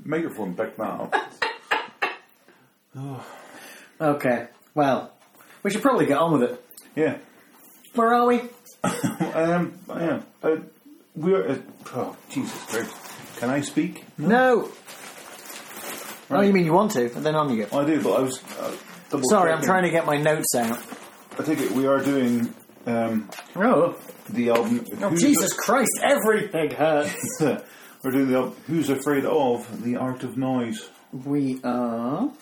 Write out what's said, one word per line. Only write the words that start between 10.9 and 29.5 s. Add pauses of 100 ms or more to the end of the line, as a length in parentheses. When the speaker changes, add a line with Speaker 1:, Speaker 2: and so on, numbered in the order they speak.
Speaker 1:
we
are.
Uh, (380)
oh, (140)
Jesus
Christ! (440)
Can
I
speak? (120)
Speaker 2:
No.
Oh, (1500)
Speaker 1:
Right.
Speaker 2:
you
mean
you
want
to?
And
then
on
you
go.
Speaker 1:
I
do,
but
I
was, (180)
uh, (360)
double
Speaker 2:
Sorry,
I'm
Speaker 1:
checking.
Speaker 2:
trying
to
get
my
notes
out. (580)
Speaker 1:
I
take
it
we
are
doing, (340)
um, (260)
Speaker 2:
Oh. (340)
Speaker 1:
the
album. (180)
Speaker 2:
Oh,
Speaker 1:
Who's
Speaker 2:
Jesus
Speaker 1:
a-
Speaker 2:
Christ! (120)
Everything
hurts. (120)
Speaker 1:
<laughs>
We're
doing
the
al-, (120)
Who's
Afraid
of